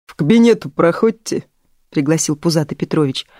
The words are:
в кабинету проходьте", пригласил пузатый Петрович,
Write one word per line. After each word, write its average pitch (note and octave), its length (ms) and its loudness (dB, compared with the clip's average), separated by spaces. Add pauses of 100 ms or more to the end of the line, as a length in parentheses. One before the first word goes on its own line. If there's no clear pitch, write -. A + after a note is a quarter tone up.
в - 80 -20
кабинету A3 560 2
проходьте", - 760 -2 (440)
пригласил D#3 460 -2
пузатый D#3 400 -4
Петрович, D3+ 500 -4 (140)